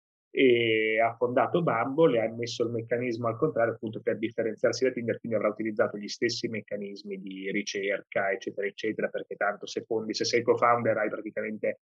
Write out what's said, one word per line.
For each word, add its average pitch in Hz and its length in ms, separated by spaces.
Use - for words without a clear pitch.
e 113 680
ha 113 160
fondato 123 460
Bumble 135 540
e 113 80
ha 113 80
messo 117 300
il 117 80
meccanismo 120 560
al 113 100
contrario 117 380
appunto 110 260
per 110 160
differenziarsi 113 680
da 127 80
Tinder, 113 260
quindi 113 180
avrà 104 140
utilizzato 107 480
gli 101 80
stessi 117 420
meccanismi 101 720
di 95 300
ricerca, 101 800
eccetera, 101 360
eccetera, 104 420
perché - 260
tanto 101 320
se - 180
fondi, 110 300
se 113 100
sei 120 180
co-founder 117 560
hai 107 120
praticamente 107 720